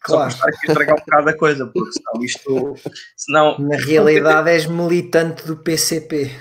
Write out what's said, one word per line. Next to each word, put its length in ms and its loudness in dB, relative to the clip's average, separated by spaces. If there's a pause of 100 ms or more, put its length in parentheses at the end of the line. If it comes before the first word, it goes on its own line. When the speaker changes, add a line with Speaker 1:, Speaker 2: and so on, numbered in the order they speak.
Speaker 1:
Claro. 300 0
Speaker 2:
só 100 -8
para 100 2
estar 80 -8
aqui 80 -8
a 40 2
estragar 240 2
um 100 0
bocado 240 2
a 80 0
coisa, 360 0
porque 200 -4
senão 300 -8
isto, 520 -4 (420)
senão 420 2
Speaker 1:
Na 180 -2
realidade 760 4
és 160 2
militante 800 0
do 100 -6
P 200 -4
C 240 -2
P. 280 -4 (120)